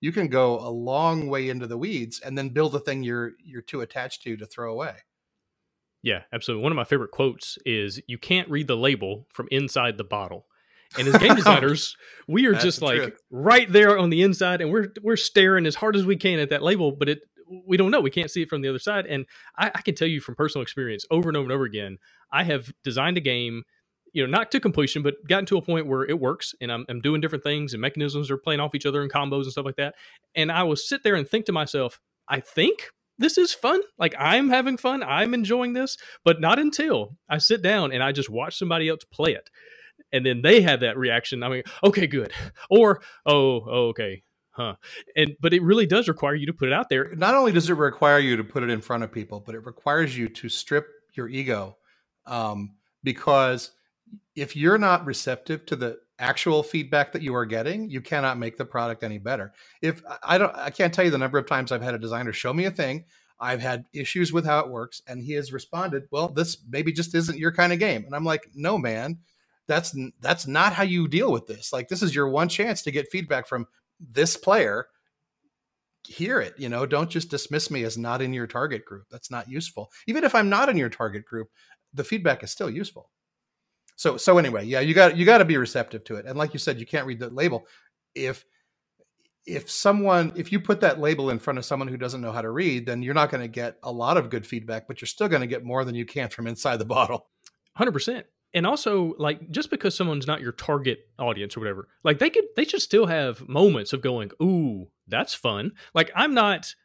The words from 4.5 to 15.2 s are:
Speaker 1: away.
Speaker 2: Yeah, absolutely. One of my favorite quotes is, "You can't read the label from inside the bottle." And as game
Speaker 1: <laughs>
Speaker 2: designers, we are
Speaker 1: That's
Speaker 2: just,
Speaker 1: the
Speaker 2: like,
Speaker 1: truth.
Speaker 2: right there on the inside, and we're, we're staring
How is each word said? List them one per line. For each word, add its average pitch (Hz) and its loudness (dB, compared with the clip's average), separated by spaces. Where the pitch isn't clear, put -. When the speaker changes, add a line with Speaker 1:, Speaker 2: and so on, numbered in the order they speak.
Speaker 1:
away. 131 -8
Speaker 2:
Yeah, 101 -2
absolutely. 113 -6
One 151 0
of 160 -4
my 120 -2
favorite 127 0
quotes - -4
is, 104 -4
"You 120 -12
can't 180 0
read 147 -4
the 123 0
label 113 -2
from - -12
inside 127 -2
the 110 -8
bottle." 95 -8
And 135 0
as 139 10
game - 8
Speaker 1:
<laughs> - 6
Speaker 2:
designers, 151 6
we 220 4
are 220 6
Speaker 1:
That's 120 2
Speaker 2:
just, 175 0
Speaker 1:
the 160 -2
Speaker 2:
like, 127 2
Speaker 1:
truth. 123 -4
Speaker 2:
right 196 4
there 208 10
on 175 4
the 165 4
inside, 180 2
and 156 0
we're, 202 0
we're 220 2
staring 190 6